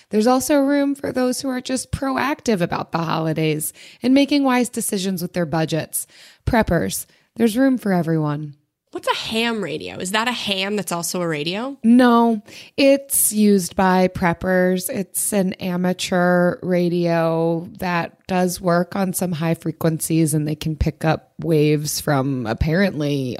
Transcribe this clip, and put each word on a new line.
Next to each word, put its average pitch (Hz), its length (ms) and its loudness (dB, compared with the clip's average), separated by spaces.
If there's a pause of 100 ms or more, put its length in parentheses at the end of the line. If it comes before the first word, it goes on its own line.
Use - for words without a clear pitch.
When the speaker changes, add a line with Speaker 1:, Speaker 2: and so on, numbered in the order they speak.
Speaker 1:
there's 214 180 2
also 262 320 2
room 285 360 2
for 269 160 -6
those 254 300 -2
who 277 80 -6
are 254 120 -6
just 262 300 -6
proactive 262 680 -2
about - 300 -4
the 165 80 -4
holidays 160 720 -2 (300)
and 254 100 4
making 277 300 4
wise 247 260 2
decisions 190 520 -4
with 180 120 -8
their 175 140 -2
budgets. 156 580 -4 (400)
Preppers, 190 600 0 (300)
there's 226 220 2
room 262 220 4
for 202 120 -2
everyone. 151 640 -2 (360)
Speaker 2:
What's 359 160 -8
a 508 80 0
ham 226 480 -4
radio? 143 340 -8
Is 185 140 -6
that 220 160 0
a 247 40 -2
ham 202 440 -4
that's 190 160 -4
also 170 320 -4
a 170 40 -2
radio? 180 560 -4
Speaker 1:
No, 233 600 6 (340)
it's 277 560 4
used 208 420 4
by 185 340 4
preppers. 185 760 0
It's - 460 -6
an 190 200 0
amateur 180 1080 0
radio 170 1080 0 (120)
that 175 480 -4
does 180 340 -2
work 175 340 0
on 185 180 -2
some 185 180 -4
high 165 240 -2
frequencies, 160 800 -2
and 147 120 0
they 151 60 -4
can 151 220 -6
pick - 280 -4
up - 360 -2
waves 151 600 0
from 135 460 -2
apparently 143 960 -2